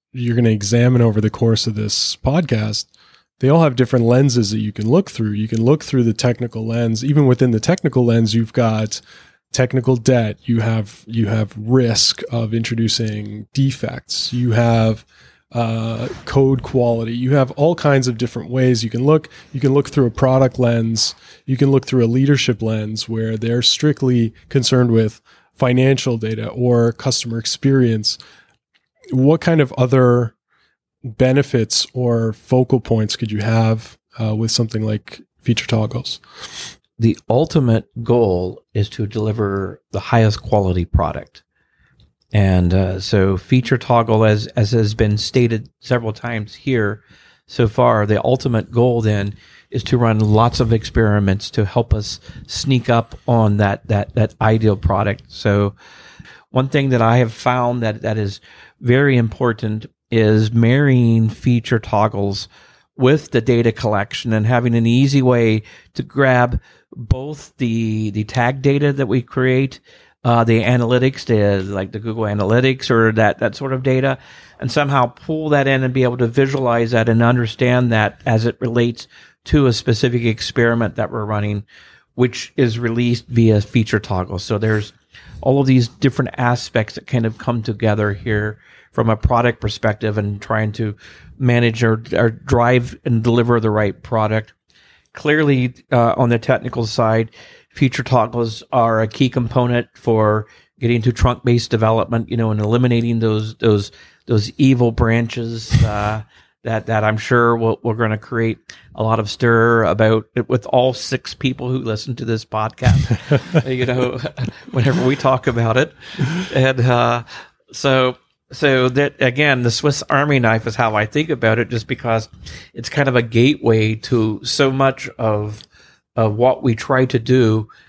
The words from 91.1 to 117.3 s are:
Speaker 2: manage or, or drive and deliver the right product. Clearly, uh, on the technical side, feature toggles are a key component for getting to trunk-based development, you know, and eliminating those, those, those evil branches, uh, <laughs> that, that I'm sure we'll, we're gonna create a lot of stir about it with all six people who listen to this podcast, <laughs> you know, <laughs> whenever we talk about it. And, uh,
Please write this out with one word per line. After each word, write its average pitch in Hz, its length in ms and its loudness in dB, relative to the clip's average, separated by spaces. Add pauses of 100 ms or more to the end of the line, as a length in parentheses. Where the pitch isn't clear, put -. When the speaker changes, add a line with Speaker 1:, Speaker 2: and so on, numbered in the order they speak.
Speaker 2:
manage 120 460 2
or, 113 180 2 (120)
or 113 160 2
drive 120 760 0
and 117 180 0
deliver 120 380 2
the 110 100 0
right 104 320 -2
product. 110 520 -4 (580)
Clearly, 143 600 0 (200)
uh, 117 240 2
on 120 140 2
the 117 80 2
technical 120 460 -4
side, 113 460 -2 (460)
feature 131 260 0
toggles 117 600 -2 (100)
are 117 300 2
a 113 40 -2
key 127 220 0
component 120 640 -2
for 107 520 0 (340)
getting 120 220 0
to 120 100 2
trunk-based 120 580 0
development, 113 600 0
you 120 60 -4
know, 113 140 0
and 107 100 -2
eliminating 117 580 0
those, 110 380 -2
those, 104 360 0 (340)
those 110 300 0
evil 123 360 4
branches, 113 800 -2 (140)
uh, 104 380 -2 (200)
<laughs> - 220 -20
that, 113 220 -4
that 110 180 0
I'm 110 140 0
sure 117 380 2
we'll, 113 260 0
we're 117 120 -2
gonna 110 240 -2
create 113 400 -4 (360)
a - 80 -4
lot 110 180 0
of 104 100 -4
stir 117 540 2
about 110 500 2
it 120 140 -4
with 127 180 -2
all 127 280 2
six - 400 -8
people 127 360 -4
who 131 80 -2
listen 113 380 -6
to 127 80 -10
this 113 200 -4
podcast, - 1300 -2
<laughs> 127 60 -4
you 123 100 -2
know, 123 320 -2 (260)
<laughs> - 260 -12
whenever 127 360 0
we 131 80 2
talk 131 320 0
about 117 300 0
it. 143 160 0 (640)
And, 131 260 2
uh, 120 440 0 (480)